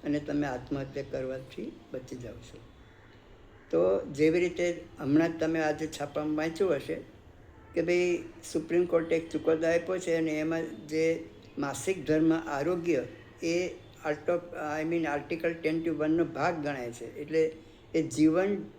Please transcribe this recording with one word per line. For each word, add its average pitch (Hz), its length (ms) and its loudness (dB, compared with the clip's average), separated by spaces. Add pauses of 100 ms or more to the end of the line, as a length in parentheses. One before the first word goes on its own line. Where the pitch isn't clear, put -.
અને 147 160 0
તમે 147 280 0
આત્મહત્યા 135 640 -4
કરવાથી 131 680 -6 (140)
બચી 127 220 -10
જાઓ 120 180 -12
છો. - 240 -18 (1120)
તો 185 400 2
જેવી 156 280 4
રીતે 175 440 0 (160)
હમણાં 156 380 2
જ - 20 -10
તમે 160 200 0
આજે 156 280 -2
છાપામાં 151 480 -4
વાંચ્યું 165 400 0
હશે 135 200 -6 (760)
કે 170 80 0
ભાઈ 175 420 2 (280)
સુપ્રીમ 165 340 2
કોર્ટે 165 300 2
એક 160 160 -2
ચુકાદો 160 360 2
આપ્યો 170 300 2
છે 170 180 0
અને 165 160 2
એમાં 160 560 -2
જે 160 420 0 (280)
માસિક 147 480 -2
ધર્મ 156 280 6
આરોગ્ય 160 680 0 (400)
એ 170 260 0 (380)
out 151 260 0
of, 170 60 2 (460)
I 160 40 -2
mean, 165 160 2
આર્ટિકલ 160 480 -2
ટેન 165 300 -2
to 165 60 0
વનનો 156 340 2
ભાગ 151 400 0
ગણાય 131 280 -4
છે, 117 260 -12
એટલે 156 340 2 (440)
એ 165 60 4
જીવન 160 560 4 (220)